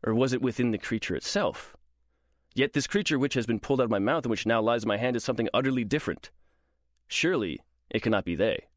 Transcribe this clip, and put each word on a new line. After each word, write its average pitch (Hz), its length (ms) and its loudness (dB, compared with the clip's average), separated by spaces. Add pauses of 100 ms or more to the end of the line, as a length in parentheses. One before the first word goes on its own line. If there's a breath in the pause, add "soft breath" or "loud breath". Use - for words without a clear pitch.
Or 110 100 0
was 127 200 2
it - 80 0
within 123 300 0
the 104 60 -2
creature - 380 -4
itself? - 580 -4 (800)
Yet 135 200 0
this 143 120 0
creature 160 320 0
which 139 160 0
has 120 120 0
been 113 140 0
pulled 131 200 0
out 127 40 4
of 113 60 0
my 104 80 2
mouth 127 260 0
and 120 60 -2
which 107 140 -2
now 113 160 4
lies 117 220 2
in 113 60 -2
my 101 100 2
hand 123 180 0
is 113 80 -2
something 117 300 0
utterly 127 300 2
different. 123 460 -4 (760)
Surely 117 540 -2 (280)
it - 140 -2
cannot 107 240 2
be 87 80 0
they. 92 320 0 (100)